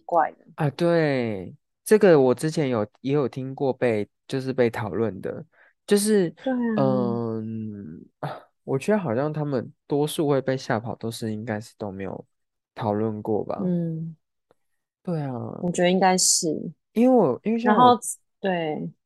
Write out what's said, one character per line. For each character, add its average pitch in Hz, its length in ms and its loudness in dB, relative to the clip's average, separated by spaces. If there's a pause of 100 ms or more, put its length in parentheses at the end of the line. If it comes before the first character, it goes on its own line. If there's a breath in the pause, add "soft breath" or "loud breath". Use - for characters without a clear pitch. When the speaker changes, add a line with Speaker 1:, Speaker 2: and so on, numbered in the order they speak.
Speaker 1:
怪 170 280 2
的。 - 120 -20 (100)
Speaker 2:
啊， 151 160 0
对， 139 840 0 (280)
这 214 140 4
个 180 220 8
我 127 160 6
之 156 160 -4
前 151 180 -2
有， 110 160 0 (140)
也 135 140 -4
有 143 140 0
听 131 280 -8
过 135 180 0
被， 110 340 0 (200)
就 135 120 -4
是 131 140 -4
被 123 160 4
讨 113 200 -4
论 98 320 -2
的， - 220 -8 (440 soft breath)
就 208 100 4
是， 202 320 2 (140)
Speaker 1:
对 262 100 -2
啊。 247 40 -2 (200)
Speaker 2:
嗯， 113 1300 -2 (140)
啊， - 200 -10 (240)
我 135 140 -4
觉 165 140 -2
得 214 80 2
好 135 160 -2
像 147 180 -2
他 151 100 -4
们 139 260 -4 (180)
多 147 180 0
数 151 240 -2
会 139 100 2
被 131 160 -2
吓 131 240 -2
跑， 113 160 -8
都 113 140 -8
是 113 240 -8
应 107 100 -10
该 110 160 -6
是 - 180 -16
都 104 140 -8
没 95 120 -10
有 - 220 -12 (500)
讨 107 180 -2
论 107 280 -2
过 110 220 -2
吧。 - 220 -8
Speaker 1:
嗯。 165 500 -4 (840)
Speaker 2:
对 170 200 -4
啊。 135 120 -6 (300)
Speaker 1:
我 175 80 -2
觉 175 100 -2
得 175 80 4
应 185 100 4
该 185 180 4
是。 - 300 2 (460)
Speaker 2:
因 240 180 6
为 254 60 6
我， 151 260 4
因 208 80 -2
为 226 80 0
像 226 160 4
我 214 40 2
Speaker 1:
然 247 100 8
后， 240 100 4 (400)
对。 170 500 -2 (160)